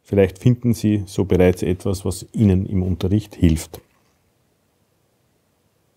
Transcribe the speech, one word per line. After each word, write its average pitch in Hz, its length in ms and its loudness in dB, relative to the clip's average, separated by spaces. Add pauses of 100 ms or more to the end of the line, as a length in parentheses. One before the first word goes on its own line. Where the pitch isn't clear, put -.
Vielleicht 98 360 0
finden 120 360 0
Sie 104 320 -2
so - 180 -4
bereits 90 400 2
etwas, 90 400 -4
was - 280 -8
Ihnen 98 320 2
im 95 200 -4
Unterricht 95 500 -4
hilft. - 460 0 (2250)